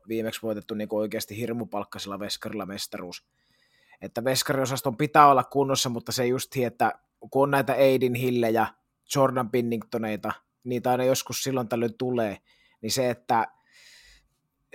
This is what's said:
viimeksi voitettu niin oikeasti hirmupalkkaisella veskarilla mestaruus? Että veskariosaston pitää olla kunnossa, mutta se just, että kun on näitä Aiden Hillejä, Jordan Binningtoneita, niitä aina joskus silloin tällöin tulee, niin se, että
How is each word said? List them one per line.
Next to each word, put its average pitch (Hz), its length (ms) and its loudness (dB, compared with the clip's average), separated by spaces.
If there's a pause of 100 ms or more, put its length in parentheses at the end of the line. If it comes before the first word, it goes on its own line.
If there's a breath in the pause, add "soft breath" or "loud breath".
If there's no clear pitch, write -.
viimeksi 110 340 -4
voitettu 107 320 -6
niin 107 180 -6
oikeasti 107 460 -4
hirmupalkkaisella 104 840 -8
veskarilla 104 460 -8
mestaruus? 95 600 -12 (760)
Että - 220 -8
veskariosaston 131 720 -2
pitää 147 300 6
olla 131 160 6
kunnossa, 135 460 0
mutta 117 220 -6
se 127 140 -2
just, 123 320 -2
että 117 340 0 (400)
kun 135 120 4
on 139 80 2
näitä 135 220 2
Aiden 131 420 4
Hillejä, 117 520 2 (480)
Jordan 127 360 2
Binningtoneita, 113 800 -2 (320)
niitä 123 280 -2
aina 127 120 2
joskus 131 400 0
silloin 131 240 -2
tällöin 117 300 -2
tulee, 120 400 -2 (440)
niin 110 100 -6
se, 127 180 0
että 117 380 0 (1300 soft breath)